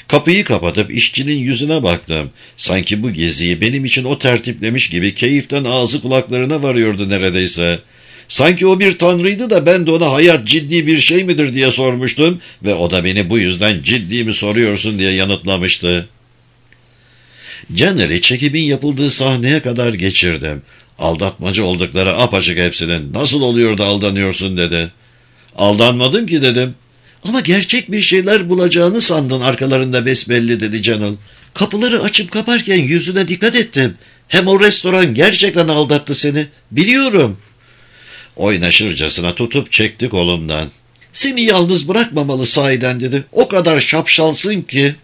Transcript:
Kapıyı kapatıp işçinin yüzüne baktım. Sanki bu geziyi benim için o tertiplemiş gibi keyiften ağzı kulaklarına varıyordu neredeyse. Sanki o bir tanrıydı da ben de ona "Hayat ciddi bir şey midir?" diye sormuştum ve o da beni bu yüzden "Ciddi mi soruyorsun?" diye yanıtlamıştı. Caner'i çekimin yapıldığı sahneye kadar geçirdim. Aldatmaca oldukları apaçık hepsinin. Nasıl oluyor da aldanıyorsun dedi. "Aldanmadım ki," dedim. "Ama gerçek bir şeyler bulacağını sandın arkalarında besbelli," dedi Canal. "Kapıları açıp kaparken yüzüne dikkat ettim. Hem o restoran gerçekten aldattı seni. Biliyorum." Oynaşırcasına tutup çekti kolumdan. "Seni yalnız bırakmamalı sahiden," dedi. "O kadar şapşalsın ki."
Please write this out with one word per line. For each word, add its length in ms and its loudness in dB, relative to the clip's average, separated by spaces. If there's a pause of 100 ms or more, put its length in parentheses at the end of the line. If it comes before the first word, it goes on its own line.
Kapıyı 360 2
kapatıp 520 -2
işçinin 420 -2
yüzüne 460 -2
baktım. 480 -2 (260)
Sanki 460 -2
bu 100 -4
geziyi 480 -2
benim 240 -2
için 180 -2
o 160 -4
tertiplemiş 720 -2
gibi 240 -2
keyiften 500 -2
ağzı 380 0
kulaklarına 640 -2
varıyordu 460 0
neredeyse. 720 -2 (480)
Sanki 400 2
o 120 4
bir 180 2
tanrıydı 520 0
da 160 2
ben 220 4
de 40 2
ona 200 2
"Hayat 360 4
ciddi 400 0
bir 100 2
şey 260 2
midir?" 300 0
diye 180 2
sormuştum 680 0 (220)
ve 100 0
o 180 0
da 140 0
beni 240 0
bu 100 2
yüzden 440 0
"Ciddi 400 -2
mi 100 -2
soruyorsun?" 680 0
diye 120 0
yanıtlamıştı. 1000 -2 (1600)
Caner'i 480 2
çekimin 420 0
yapıldığı 480 0
sahneye 480 2
kadar 340 -2
geçirdim. 680 -2 (380)
Aldatmaca 640 -2
oldukları 540 0
apaçık 400 0
hepsinin. 560 -2
Nasıl 280 0
oluyor 360 2
da 80 0
aldanıyorsun 720 -2
dedi. 340 -2 (640)
"Aldanmadım 720 2
ki," 140 0
dedim. 340 0 (480)
"Ama 180 -2
gerçek 500 0
bir 100 -2
şeyler 480 2
bulacağını 520 2
sandın 400 0
arkalarında 640 0
besbelli," 540 0
dedi 220 -4
Canal. 320 -2 (400)
"Kapıları 480 0
açıp 300 -2
kaparken 460 0
yüzüne 500 0
dikkat 280 0
ettim. 400 0 (320)
Hem 200 2
o 120 4
restoran 540 2
gerçekten 540 2
aldattı 480 0
seni. 320 -2 (240)
Biliyorum." 640 2 (1000)
Oynaşırcasına 1000 0
tutup 360 -4
çekti 380 -2
kolumdan. 600 -2 (440)
"Seni 280 -2
yalnız 460 2
bırakmamalı 580 -2
sahiden," 540 0
dedi. 320 -4
"O 160 2
kadar 320 2
şapşalsın 800 0
ki." 420 0